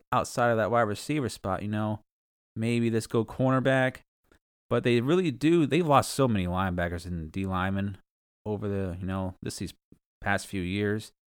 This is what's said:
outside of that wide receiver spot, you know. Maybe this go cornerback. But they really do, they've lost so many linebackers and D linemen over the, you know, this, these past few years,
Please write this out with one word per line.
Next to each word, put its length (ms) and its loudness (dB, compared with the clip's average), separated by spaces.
outside 400 2
of 60 2
that 120 2
wide 120 4
receiver 480 -2
spot, 340 -4
you 40 -4
know. 340 -2
Maybe 340 0
this 180 0
go 180 0
cornerback. 720 0
But 140 0
they 180 4
really 300 2
do, 340 4
they've 200 2
lost 260 4
so 160 2
many 180 2
linebackers 600 -2
and 260 -8
D 140 -4
linemen 520 -2
over 220 -4
the, 320 -4
you 60 -8
know, 360 -4
this, 160 -8
these 160 -8
past 260 -2
few 140 -4
years, 500 -2